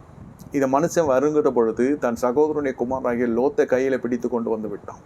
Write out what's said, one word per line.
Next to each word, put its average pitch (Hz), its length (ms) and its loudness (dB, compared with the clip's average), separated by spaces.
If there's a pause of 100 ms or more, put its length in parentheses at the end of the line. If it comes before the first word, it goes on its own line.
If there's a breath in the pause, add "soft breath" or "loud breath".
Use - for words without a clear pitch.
(520)
இத 139 160 0
மனுஷன் 156 400 2
வருங்கிற 147 420 2
பொழுது 117 340 2 (140)
தன் 117 200 -2
சகோதரனுடைய 143 560 0
குமாரனாகிய 123 560 -2
லோத்தை 139 360 2
கையில 131 300 2
பிடித்து 120 320 -2
கொண்டு 117 220 -2
வந்து 110 180 -4
விட்டான். - 380 -12